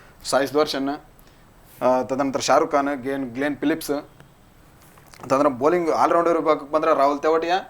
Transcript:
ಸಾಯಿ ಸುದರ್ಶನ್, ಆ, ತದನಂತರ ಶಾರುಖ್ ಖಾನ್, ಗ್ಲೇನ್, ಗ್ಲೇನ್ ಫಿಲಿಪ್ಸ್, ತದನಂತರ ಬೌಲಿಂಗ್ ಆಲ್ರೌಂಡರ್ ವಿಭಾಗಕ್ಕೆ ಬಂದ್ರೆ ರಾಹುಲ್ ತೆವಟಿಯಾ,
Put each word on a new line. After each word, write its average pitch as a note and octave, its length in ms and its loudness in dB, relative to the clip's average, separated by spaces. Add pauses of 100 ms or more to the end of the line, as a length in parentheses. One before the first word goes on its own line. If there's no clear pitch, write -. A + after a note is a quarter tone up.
(240)
ಸಾಯಿ C3+ 220 0
ಸುದರ್ಶನ್, C#3+ 420 -2 (960)
ಆ, B2+ 200 2
ತದನಂತರ C3+ 380 -2
ಶಾರುಖ್ D3 320 2
ಖಾನ್, C#3 220 0
ಗ್ಲೇನ್, C3+ 360 -6
ಗ್ಲೇನ್ C#3 260 -4
ಫಿಲಿಪ್ಸ್, D3 480 -4 (1200)
ತದನಂತರ C#3+ 200 2
ಬೌಲಿಂಗ್ D#3 420 0
ಆಲ್ರೌಂಡರ್ E3 480 2
ವಿಭಾಗಕ್ಕೆ D3 340 0
ಬಂದ್ರೆ D#3+ 220 2
ರಾಹುಲ್ C#3 280 2
ತೆವಟಿಯಾ, E3 340 2 (120)